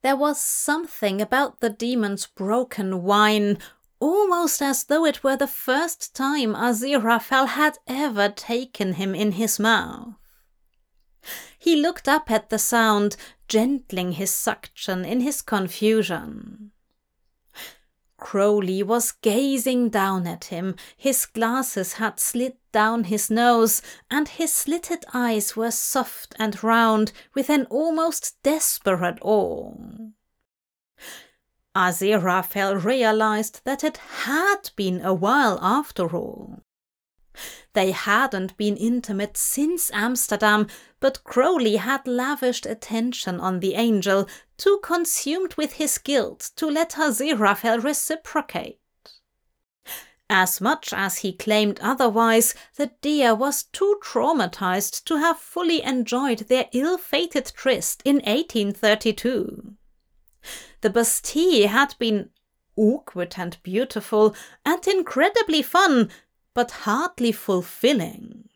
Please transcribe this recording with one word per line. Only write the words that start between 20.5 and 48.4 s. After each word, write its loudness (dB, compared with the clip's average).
His 0
glasses -4
had -4
slid -4
down 2
his -2
nose, 4
and 0
his -4
slitted -4
eyes 0
were -2
soft -4
and -2
round 4
with -2
an 4
almost -2
desperate 0
awe. -2
Aziraphale 0
realized 0
that -4
it -2
had -2
been -2
a 2
while 2
after -2
all. -10
They 2
hadn't 0
been 0
intimate -2
since -2
Amsterdam, 2
but 0
Crowley 2
had -2
lavished -2
attention -4
on -2
the 0
angel, 2
too 2
consumed -2
with -4
his -2
guilt -2
to -2
let 0
Aziraphale 0
reciprocate. -4